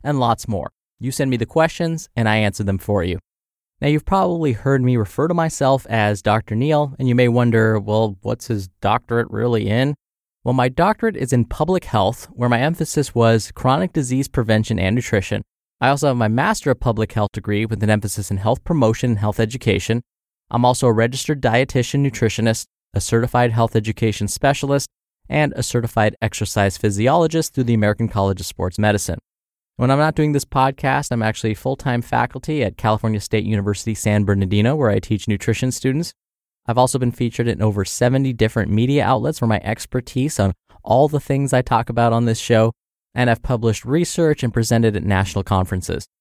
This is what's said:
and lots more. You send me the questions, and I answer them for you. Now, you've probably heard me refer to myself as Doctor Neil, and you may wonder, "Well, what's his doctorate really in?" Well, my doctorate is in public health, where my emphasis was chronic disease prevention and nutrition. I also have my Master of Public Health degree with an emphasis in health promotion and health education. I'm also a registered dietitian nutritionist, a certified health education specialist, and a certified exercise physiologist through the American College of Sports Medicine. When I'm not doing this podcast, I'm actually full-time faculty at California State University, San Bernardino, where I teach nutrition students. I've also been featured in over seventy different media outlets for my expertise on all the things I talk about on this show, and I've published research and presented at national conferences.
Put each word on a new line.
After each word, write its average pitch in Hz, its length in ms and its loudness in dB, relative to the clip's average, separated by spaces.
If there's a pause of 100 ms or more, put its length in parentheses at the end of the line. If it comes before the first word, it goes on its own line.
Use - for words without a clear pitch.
and 143 160 -2
lots 117 280 0
more. 98 240 -6 (280)
You 131 120 -6
send 135 180 -2
me 123 80 0
the 113 80 -2
questions, 165 680 -2
and 113 120 2
I 107 100 2
answer 104 260 0
them 98 160 -2
for 101 240 -2
you. 90 160 -4 (600)
Now, 143 100 0
you've 151 160 0
probably 175 480 0
heard 135 280 0
me 123 160 2
refer 113 300 -2
to 175 80 0
myself 143 520 0
as 104 360 0
Doctor 107 320 0
Neil, 147 420 0
and 131 100 0
you 123 60 4
may 123 140 4
wonder, 113 520 2
"Well, 104 440 0
what's 110 240 -6
his 98 220 -4 (120)
doctorate 117 480 -2
really 110 400 0
in?" 131 240 0 (500)
Well, 123 100 0
my 127 160 2
doctorate 202 480 0
is 135 160 -2
in 120 100 4
public 170 400 -2
health, 104 480 -2
where 123 160 -4
my 120 140 2
emphasis 156 520 -2
was 113 380 2
chronic 151 400 0
disease 131 380 -2
prevention 107 500 0
and 95 160 0
nutrition. 104 460 -2 (400)
I 127 80 4
also 143 180 2
have 127 80 2
my 113 140 2
Master 147 420 0
of 123 80 0
Public 110 320 -2
Health 104 220 -2
degree 104 320 -2
with 107 180 -4
an 107 60 2
emphasis 107 420 0
in 98 60 -2
health 110 260 -2
promotion 123 460 0
and 104 100 0
health 107 220 -2
education. 113 600 -2 (460)
I'm 120 140 0
also 123 240 2
a 113 60 4
registered 127 480 0
dietitian 127 580 0
nutritionist, 113 680 0 (260)
a 98 80 0
certified 120 500 0
health 117 240 0
education 107 540 -2
specialist, 139 580 0 (400)
and 151 300 0
a 120 60 -4
certified 113 580 0
exercise 104 560 -2
physiologist 151 760 0
through 131 120 -2
the 117 80 2
American 104 340 2
College 98 320 0
of - 60 -8
Sports - 340 -6
Medicine. 104 400 0 (560)
When 123 160 0
I'm 143 80 2
not 156 160 2
doing 151 160 2
this 143 140 0
podcast, 135 640 0
I'm 117 120 0
actually 110 320 -2
full-time 131 460 -4
faculty 123 600 -4
at 95 140 -4
California 110 420 0
State 107 240 -2
University, 101 520 -2
San 104 280 2
Bernardino, 104 540 2
where 120 140 2
I 101 80 2
teach - 280 -4
nutrition 113 460 -2
students. 139 400 -4 (560)
I've 117 80 0
also 127 220 2
been 123 140 0
featured 120 340 -2
in 110 140 -2
over 101 240 0
seventy 131 480 0
different 110 360 0
media 123 360 2
outlets 127 340 0
for 120 80 0
my 107 160 0
expertise 127 760 -4
on 98 140 2 (320)
all 135 240 4
the 147 140 -2
things 139 320 0
I 127 80 4
talk 120 260 0
about 117 240 2
on 117 140 2
this 113 140 0
show, 113 340 2 (420)
and 123 140 2
I've 113 120 0
published 113 440 -2
research 156 580 0
and 117 100 -2
presented 113 440 2
at 82 80 -4
national 98 400 0
conferences. 92 640 -2 (120)